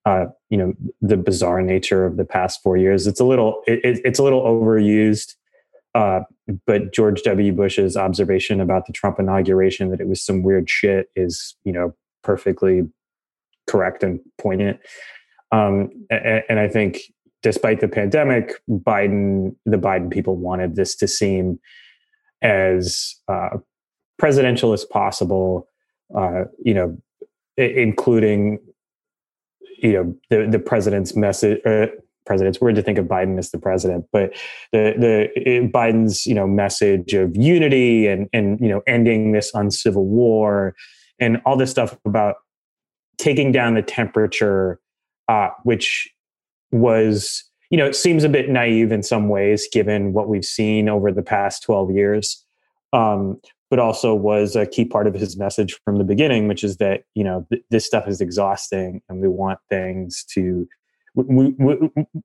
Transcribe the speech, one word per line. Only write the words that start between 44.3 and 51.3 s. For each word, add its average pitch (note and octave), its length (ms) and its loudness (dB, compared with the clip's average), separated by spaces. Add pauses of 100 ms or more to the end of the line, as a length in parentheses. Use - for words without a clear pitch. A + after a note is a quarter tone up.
uh, G#2 220 2 (120)
which - 480 -2 (640)
was, A2 720 2 (260)
you E3+ 80 2
know, D3+ 80 4
it C#3 100 -2
seems E3 280 2
a D#3 60 4
bit C#3+ 200 2
naive A2+ 420 2
in G#2 120 0
some G#2 260 0
ways, G2+ 420 0
given G#2 400 0
what G2+ 160 -2
we've G2+ 160 -2
seen G#2+ 460 0
over G#2 220 0
the F#2+ 100 -2
past G2 400 -4